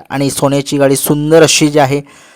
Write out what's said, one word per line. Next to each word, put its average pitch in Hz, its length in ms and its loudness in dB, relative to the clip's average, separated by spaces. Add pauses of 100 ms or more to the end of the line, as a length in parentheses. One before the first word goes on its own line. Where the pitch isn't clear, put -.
आणि 139 200 -4
सोन्याची 143 480 -2
गाडी 139 180 2
सुंदर 151 480 2
अशी 151 240 2
जी 147 120 0
आहे 139 220 0 (340)